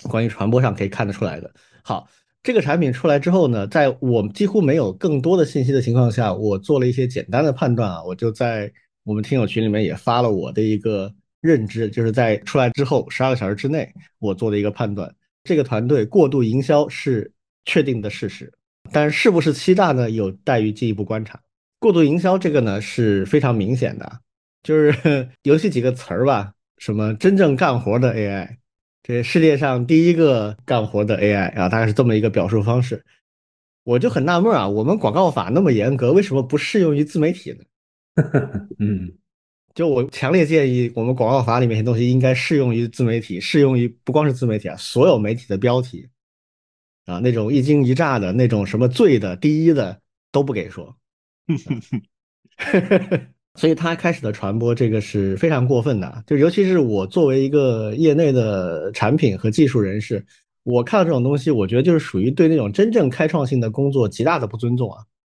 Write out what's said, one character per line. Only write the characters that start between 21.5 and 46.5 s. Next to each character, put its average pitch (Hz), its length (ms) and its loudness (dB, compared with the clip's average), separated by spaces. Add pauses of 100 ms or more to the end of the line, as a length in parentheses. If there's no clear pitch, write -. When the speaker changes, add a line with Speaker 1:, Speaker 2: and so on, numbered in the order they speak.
Speaker 1:
过 220 160 4
度 170 100 6
营 151 160 2
销 185 180 2
这 180 120 -2
个 147 120 2
呢 107 200 -2
是 104 460 0
非 151 120 2
常 135 140 2
明 110 220 0
显 123 240 -4
的， - 220 -16 (420)
就 156 120 0
是 147 580 2
<laughs> - 100 -20
尤 143 120 6
其 170 140 0
几 135 120 0
个 127 100 0
词 123 220 -10
儿 110 120 0
吧， 104 280 0 (260)
什 104 160 -4
么 107 200 -2
真 190 220 2
正 156 180 4
干 139 240 0
活 117 200 0
的 123 160 2
A 104 120 -2
I， 98 300 -8 (460)
这 120 180 -4
世 143 180 0
界 156 160 6
上 131 300 0
第 160 240 4
一 175 40 4
个 123 520 2
干 113 220 0
活 104 180 0
的 104 120 0
A 104 160 2
I 98 160 0
啊， 92 200 -2
大 110 100 0
概 113 60 2
是 107 80 0
这 131 100 2
么 113 120 2
一 107 60 2
个 110 100 0
表 92 160 -2
述 107 160 0
方 117 180 0
式。 123 240 -6 (800)
我 123 160 0
就 233 100 0
很 143 160 0
纳 175 160 2
闷 226 100 4
啊， 117 160 2
我 104 160 -2
们 180 140 2
广 104 160 0
告 180 160 2
法 101 240 -4
那 170 80 4
么 170 100 4
严 117 240 2
格， 123 160 0
为 196 120 4
什 196 100 -4
么 135 80 0
不 139 160 -2
适 - 220 -2
用 160 160 2
于 147 80 0
自 151 160 -4
媒 156 120 2
体 - 200 -12
呢？ - 720 -6
Speaker 2:
<laughs> - 420 -4 (140)
嗯。 95 340 -4 (600)
Speaker 1:
就 165 140 0
我 123 200 2
强 135 220 -4
烈 175 140 4
建 143 280 2
议， 123 220 0
我 113 80 -2
们 123 100 0
广 120 160 0
告 131 140 2
法 120 160 2
里 123 80 2
面 110 100 0
的 110 60 0
东 117 140 0
西 123 120 0
应 127 80 2
该 131 160 4
适 127 220 -2
用 127 180 2
于 117 140 -2
自 120 160 -4
媒 117 160 0
体， 95 220 -10
适 - 180 0
用 135 180 4
于 120 120 0 (160)
不 131 80 -4
光 151 120 2
是 143 60 0
自 127 140 -6
媒 110 120 -2
体 92 120 -8
啊， 78 80 -10
所 - 280 0
有 147 140 4
媒 104 160 -2
体 123 140 -12
的 98 80 -2
标 123 240 0
题 - 260 -14 (960)